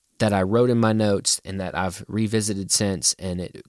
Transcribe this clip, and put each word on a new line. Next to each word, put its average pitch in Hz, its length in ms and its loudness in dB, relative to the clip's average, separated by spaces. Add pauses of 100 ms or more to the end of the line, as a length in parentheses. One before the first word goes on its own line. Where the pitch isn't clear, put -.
(180)
that 107 140 2
I 98 100 2
wrote 117 260 4
in 120 120 4
my 110 120 4
notes 107 520 2
and 95 160 -8
that 90 160 -6
I've 90 320 -4
revisited 104 640 -2
since, 98 480 0
and 90 200 -6
it - 280 -12